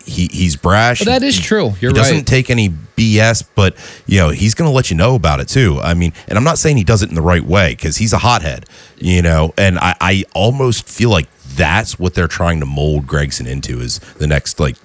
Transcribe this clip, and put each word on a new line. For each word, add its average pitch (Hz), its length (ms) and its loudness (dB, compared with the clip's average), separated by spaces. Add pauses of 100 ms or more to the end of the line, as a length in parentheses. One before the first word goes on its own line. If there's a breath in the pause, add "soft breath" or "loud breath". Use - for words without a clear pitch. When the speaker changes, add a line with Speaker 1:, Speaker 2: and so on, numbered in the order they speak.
Speaker 1:
he, 85 260 -4
he's 85 240 -2
brash. 110 500 0
Speaker 2:
Well, 247 140 0
that 254 60 -2
is 262 120 0
Speaker 1:
He, 175 60 -4
Speaker 2:
true. 175 360 0
You're 120 120 0
Speaker 1:
he - 60 0
doesn't 135 200 4
Speaker 2:
right. 143 100 -4
Speaker 1:
take 131 220 2
any 113 200 2 (260)
B 110 240 2
S, 113 220 2
but, 95 340 0 (300 loud breath)
you 98 140 2
know, 82 100 4
he's 87 240 0
gonna 160 180 0
let 127 180 0
you 82 80 -2
know 117 180 2
about 80 240 0
it - 80 -6
too. 110 340 2
I 82 120 -2
mean, 85 200 0 (140 loud breath)
and 101 100 -2
I'm 120 60 2
not 160 160 0
saying 147 180 2
he 104 60 2
does 98 200 2
it - 60 -2
in 80 60 -6
the 82 60 0
right 87 220 2
way 82 320 0
'cause 80 220 -4
he's 107 160 0
a 98 60 2
hothead, 85 460 -2 (320 loud breath)
you 90 240 2
know, 82 360 2
and 92 220 2
I, 90 220 0
I 95 220 0 (100)
almost 123 540 0
feel 117 220 0
like 85 180 2 (280)
that's 87 420 -2
what 87 160 -4
they're 85 140 0
trying 85 320 -2
to 71 60 -4
mold 71 420 -2
Gregson 71 400 -4
into 64 320 -8
is 60 200 -8 (200 loud breath)
the 76 80 -2
next, 73 320 -2
like, 69 260 -2